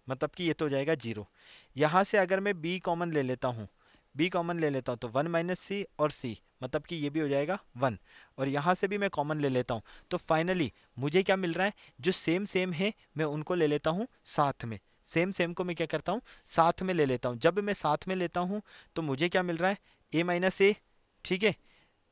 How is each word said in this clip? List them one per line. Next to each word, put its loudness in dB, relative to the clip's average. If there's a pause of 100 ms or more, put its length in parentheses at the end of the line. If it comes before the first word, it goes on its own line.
मतलब -4
कि -8
ये 2
तो -2
हो 0
जाएगा 0
ज़ीरो। -8 (480)
यहाँ 4
से 2
अगर 2
मैं 0
B -4
कॉमन -2
ले 2
लेता -2
हूँ, -6 (460)
B 0
कॉमन -2
ले 2
लेता -2
हूँ -6
तो -8
वन 0
माइनस -2
C -4 (140)
और 2
C, -8 (280)
मतलब -4
कि -8
ये -2
भी -2
हो 0
जाएगा 0 (180)
वन। 0 (400)
और -2
यहाँ 2
से 0
भी -4
मैं 0
कॉमन -2
ले 2
लेता 0
हूँ -4 (280)
तो -2
finally 0 (280)
मुझे 2
क्या 2
मिल -2
रहा 0
है, -2 (280)
जो 2
सेम 0
सेम -2
है 0 (240)
मैं 0
उनको -2
ले 4
लेता 0
हूँ -2 (200)
साथ 0
में। -8 (320)
सेम 2
सेम -2
को -4
मैं -4
क्या -2
करता -2
हूँ, -2 (280)
साथ 4
में 0
ले 4
लेता 0
हूँ। -4
जब 4
मैं -2
साथ -2
में -2
लेता -4
हूँ -4 (340)
तो -2
मुझे 0
क्या 2
मिल -2
रहा 2
है, -2 (340)
A 2
माइनस 0
A, 6 (500)
ठीक -2
है। 2 (580)